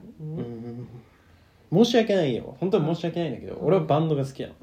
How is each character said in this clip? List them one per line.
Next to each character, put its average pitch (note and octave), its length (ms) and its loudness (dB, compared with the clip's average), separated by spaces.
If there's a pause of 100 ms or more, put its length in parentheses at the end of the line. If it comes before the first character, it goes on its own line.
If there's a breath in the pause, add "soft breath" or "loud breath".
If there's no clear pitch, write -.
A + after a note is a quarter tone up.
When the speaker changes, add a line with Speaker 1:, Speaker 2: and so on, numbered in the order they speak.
(200)
Speaker 1:
う D#3 40 -12
ん。 D#3 140 -8
Speaker 2:
う B2 40 -6
ん。 A#2+ 1400 -2
申 - 0 -
し A#3 120 2
訳 A3 200 4
な E3+ 80 4
い B2+ 100 2
よ。 - 240 -8
本 F3+ 120 -2
当 G#3 80 4
に D#3+ 160 0
申 - 40 -6
し - 60 -4
訳 E3+ 160 -4
な E3 60 -2
い - 20 -6
ん B2 60 -6
だ G2 40 -12
け F#2+ 60 -14
ど、 F#2+ 100 -12
Speaker 1:
う - 80 -8
ん。 - 40 0
Speaker 2:
俺 F3+ 100 6
は E3 80 0
バ D3 140 2
ン D#3+ 100 2
ド D#3 80 2
が C3+ 80 -2
好 C3+ 80 -10
き - 80 -10
な - 80 -10
の - 140 -20